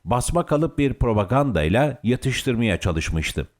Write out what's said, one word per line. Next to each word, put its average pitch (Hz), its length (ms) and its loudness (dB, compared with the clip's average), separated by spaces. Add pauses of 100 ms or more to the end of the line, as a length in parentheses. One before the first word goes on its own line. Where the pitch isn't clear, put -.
basma 127 400 0
kalıp 151 320 0
bir 139 160 2
propagandayla 113 1120 2
yatıştırmaya 120 760 0
çalışmıştı. 80 680 -2 (120)